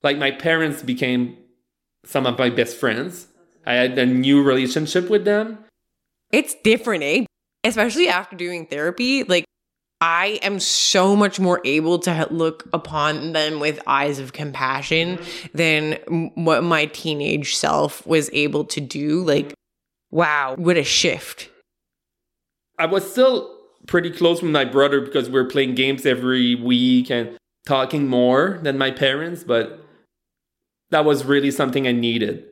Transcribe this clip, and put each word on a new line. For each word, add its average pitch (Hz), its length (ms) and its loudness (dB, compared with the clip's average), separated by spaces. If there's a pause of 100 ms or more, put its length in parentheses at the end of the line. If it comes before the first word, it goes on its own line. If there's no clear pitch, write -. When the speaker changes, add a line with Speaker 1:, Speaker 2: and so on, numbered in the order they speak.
Speaker 1:
Like, 143 160 0
my 139 120 0
parents 160 520 -2
became 127 560 -2 (680)
some 131 220 -2
of 123 120 0
my 123 120 2
best 117 260 -2
friends. 131 520 -4 (360)
I 123 100 -2
had 127 240 2
a 127 60 2
new 131 380 4
relationship 139 640 0
with 202 160 2
them. 214 340 0 (760)
Speaker 2:
It's 269 300 0
different, 220 400 0
eh? 170 220 0 (400)
Especially 240 440 0
after 190 280 -4
doing 175 300 -8
therapy. 180 580 -2
Like, 175 200 0 (560)
I 175 420 0
am 196 160 -4
so 190 560 2
much 202 240 2
more 180 260 2
able 156 360 0
to 165 220 -2
h-, - 100 -4
look 160 400 -4
upon 151 600 -4
them 151 260 -2
with 151 260 -2
eyes 139 320 0
of 131 140 -12
compassion 147 840 -2
Speaker 1:
Mm-hmm. - 380 -14
Speaker 2:
than 156 360 2 (160)
m-, 165 360 -4
what 160 200 2
my 156 220 2
teenage 151 680 -4
self 151 500 -2
was 151 280 0
able 147 320 -2
to - 160 -8
do. 151 420 -4
Like, 143 320 0 (560)
wow, 147 460 0
what 175 200 2
a 151 60 2
shift. - 680 -2 (1300)
Speaker 1:
I 165 60 2
was 190 220 0
still 254 400 2 (380)
pretty 175 240 2
close 175 320 2
with 170 80 -2
my 143 140 2
brother 139 360 4
because - 280 -2
we 127 120 -8
were 127 80 0
playing 127 280 0
games 135 280 0
every 123 520 2
week 123 560 2
and 117 260 -4 (260)
talking 135 440 0
more 127 540 2
than 139 160 -2
my 135 120 0
parents, 147 540 -2
but 117 340 0 (1120)
that 151 140 2
was 143 200 2
really 139 280 2
something 135 340 -2
I 123 60 2
needed, 117 600 -2